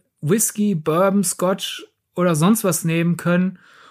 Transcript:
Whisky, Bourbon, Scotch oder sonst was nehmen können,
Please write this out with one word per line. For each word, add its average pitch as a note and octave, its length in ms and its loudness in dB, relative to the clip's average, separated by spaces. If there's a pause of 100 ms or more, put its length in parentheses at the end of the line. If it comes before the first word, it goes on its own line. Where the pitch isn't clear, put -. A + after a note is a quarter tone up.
(200)
Whisky, G#3 540 0
Bourbon, F#3 500 2
Scotch - 640 -4 (280)
oder F3 200 2
sonst G3 280 2
was F#3 220 -2
nehmen E3+ 320 0
können, F3+ 420 0 (320)